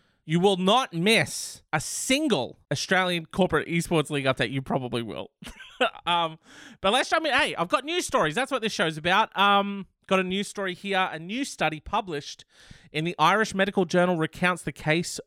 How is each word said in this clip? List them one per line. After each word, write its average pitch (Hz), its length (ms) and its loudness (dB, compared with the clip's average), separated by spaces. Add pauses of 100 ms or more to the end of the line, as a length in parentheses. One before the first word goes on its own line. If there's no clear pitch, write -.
(260)
You 160 140 2
will 190 180 4
not 208 360 2
miss 180 680 0 (100)
a 156 80 0
single 247 800 -2 (140)
Australian 180 560 0
Corporate 175 400 2
Esports 160 420 0
League 143 160 -2
update. 127 260 0
You 135 100 -4
probably 127 400 -2
will. 98 300 -10 (120)
<laughs> - 80 -16 (540)
Um, 170 340 -2 (400)
but 196 140 2
let's 262 160 0
jump 320 160 0
in. 285 80 0
Hey, 254 200 2
I've 170 140 -2
got 254 160 0
news 330 240 -4
stories. 151 260 2
That's 247 160 -2
what 254 120 -4
this 220 100 -4
show's 160 260 -2
about. 180 400 0
Um, 202 500 2 (200)
got 190 140 2
a - 20 0
news 185 240 -2
story 190 260 -6
here. 190 380 -2
A 156 80 -10
new 202 240 -6
study 156 380 -2
published 185 640 -6 (480)
in 151 100 -2
the 175 160 -2
Irish 190 340 4
Medical 190 300 2
Journal 180 320 4
recounts 170 460 0
the - 100 -6
case - 560 -2